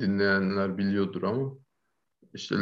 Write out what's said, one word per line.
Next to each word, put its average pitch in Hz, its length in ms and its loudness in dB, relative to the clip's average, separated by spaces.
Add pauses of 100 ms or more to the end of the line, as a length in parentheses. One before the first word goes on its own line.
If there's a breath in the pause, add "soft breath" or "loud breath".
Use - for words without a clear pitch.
dinleyenler 98 800 2
biliyordur 98 460 0
ama 131 280 -2 (800)
işte - 280 -4